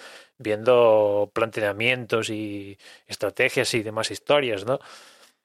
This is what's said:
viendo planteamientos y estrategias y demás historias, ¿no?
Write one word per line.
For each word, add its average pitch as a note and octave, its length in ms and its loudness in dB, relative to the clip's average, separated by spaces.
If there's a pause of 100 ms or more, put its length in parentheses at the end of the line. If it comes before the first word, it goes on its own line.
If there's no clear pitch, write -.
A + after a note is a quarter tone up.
(380)
viendo G#2+ 960 4
planteamientos A2+ 960 -2
y G2+ 480 -10 (300)
estrategias B2 640 -2
y A2+ 80 -2
demás A2 300 -6
historias, A#2 540 -2
¿no? C3+ 120 -2 (680)